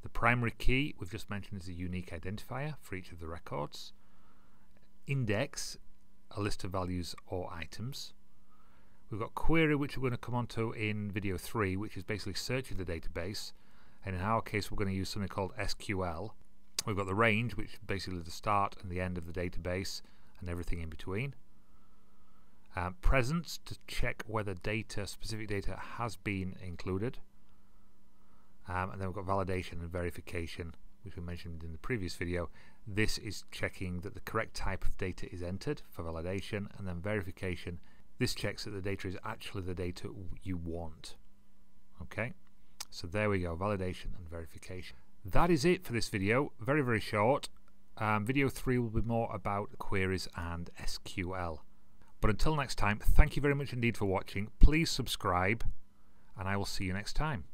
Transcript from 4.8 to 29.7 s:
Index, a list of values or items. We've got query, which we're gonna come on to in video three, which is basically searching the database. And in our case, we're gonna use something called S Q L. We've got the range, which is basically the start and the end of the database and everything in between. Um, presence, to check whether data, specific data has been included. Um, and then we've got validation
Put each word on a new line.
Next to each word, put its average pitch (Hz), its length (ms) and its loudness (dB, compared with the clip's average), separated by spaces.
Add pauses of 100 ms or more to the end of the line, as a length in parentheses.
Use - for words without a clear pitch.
Index, 120 720 -2 (540)
a 101 100 -4
list 101 220 2
of 92 80 -2
values 90 440 -2 (120)
or 90 260 -6
items. 95 600 -8 (1000)
We've 104 100 -4
got - 140 -6
query, 160 400 10
which 139 220 -2
we're 131 120 2
gonna 120 80 0
come - 160 -4
on 120 140 0
to 113 240 -2
in 107 400 -2
video 95 260 0
three, 95 400 0
which 107 180 -4
is 95 80 -6
basically 101 300 -4
searching 123 440 -2
the 92 80 0
database. 85 680 -4 (520)
And 95 120 -2
in 87 60 -2
our 110 200 2
case, - 300 -2
we're 107 60 2
gonna 98 140 2
use 95 180 0
something 98 200 -2
called 95 280 -4
S 101 180 2
Q 92 280 -2
L. 87 320 -4 (520)
We've 104 100 0
got 98 80 0
the 95 100 0
range, 113 400 4
which 110 180 -2
is - 120 -8
basically 95 340 -4
the 82 120 -8
start 101 500 2
and 92 100 -6
the 87 80 -2
end 90 200 -2
of 87 120 -6
the 87 80 -4
database 90 640 -2 (380)
and 87 100 -6
everything 85 320 0
in 80 80 -4
between. 107 460 -4 (1400)
Um, 92 260 -2
presence, 135 640 4
to - 120 -8 (100)
check - 400 2
whether 104 260 -2
data, 104 540 -2
specific 107 400 -4
data 98 320 0 (180)
has 120 200 -4
been 95 440 -2
included. 95 580 -2 (1500)
Um, 92 220 0
and 98 100 -8
then 95 80 0
we've 90 80 -4
got 95 100 -6
validation 92 480 0